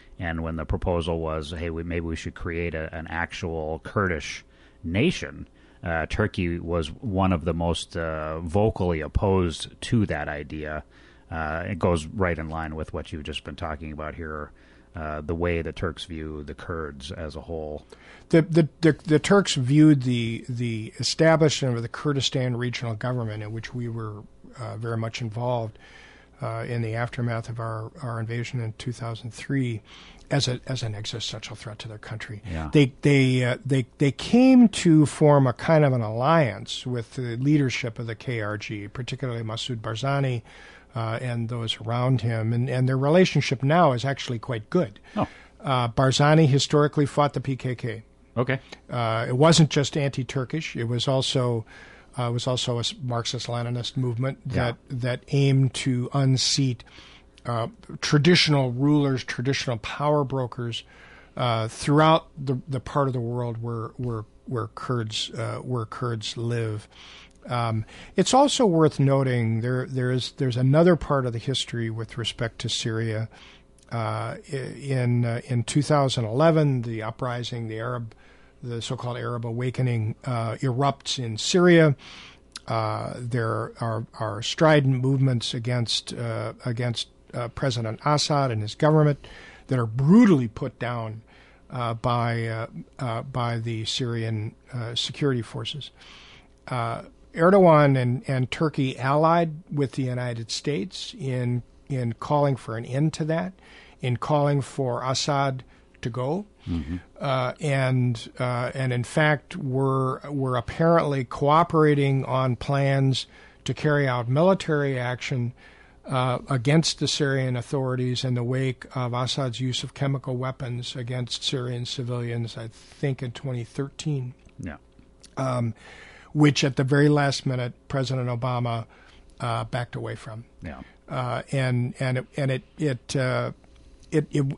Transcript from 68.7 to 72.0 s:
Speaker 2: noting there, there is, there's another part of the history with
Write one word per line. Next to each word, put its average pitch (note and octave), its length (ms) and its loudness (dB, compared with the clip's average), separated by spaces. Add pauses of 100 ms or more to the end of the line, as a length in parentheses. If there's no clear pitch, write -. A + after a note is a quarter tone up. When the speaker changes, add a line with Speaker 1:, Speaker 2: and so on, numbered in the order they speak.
Speaker 2:
noting C3 640 4
there, B2+ 280 -2
there B2+ 220 -2
is, B2+ 280 -2
there's C3 180 0
another D3+ 400 6
part C#3 300 0
of A#2+ 80 -4
the A#2 60 -4
history A#2+ 500 -4
with A2 280 -8